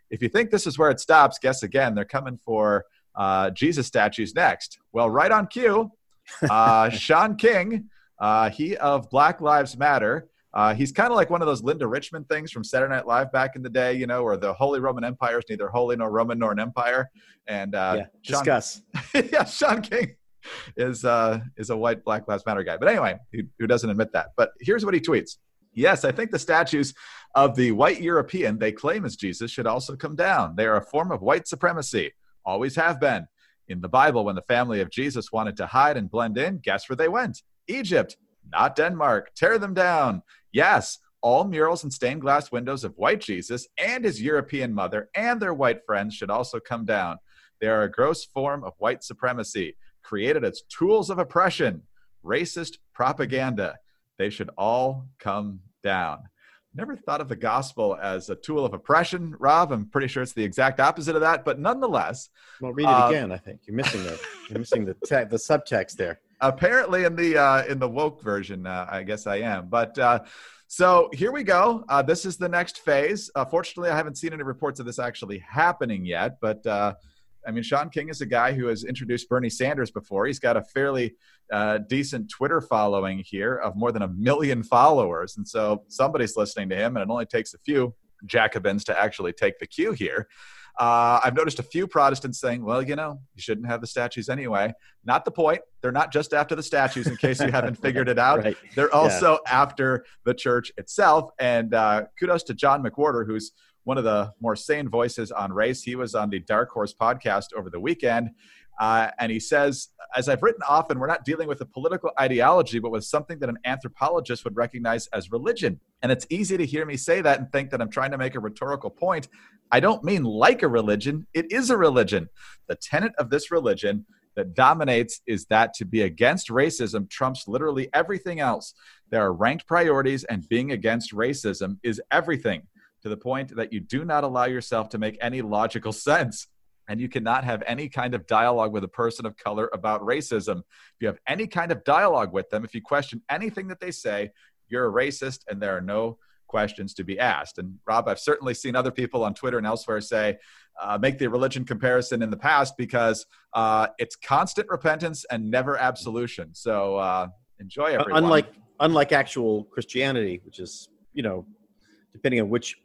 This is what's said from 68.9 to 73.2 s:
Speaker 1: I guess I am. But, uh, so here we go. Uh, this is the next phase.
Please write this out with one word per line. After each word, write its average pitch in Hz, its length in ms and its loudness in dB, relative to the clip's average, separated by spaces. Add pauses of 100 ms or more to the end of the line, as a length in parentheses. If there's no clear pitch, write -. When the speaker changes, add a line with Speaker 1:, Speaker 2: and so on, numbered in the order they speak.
Speaker 1:
I 95 100 -6
guess 107 240 -6
I 101 120 -2
am. 98 320 -4
But, 117 280 0
uh, 120 220 4 (480)
so 175 460 6
here 175 180 0
we 285 120 -6
go. 208 460 4
Uh, 139 140 4
this 160 220 0
is 185 120 -6
the 180 120 -4
next 175 300 -2
phase. 156 540 0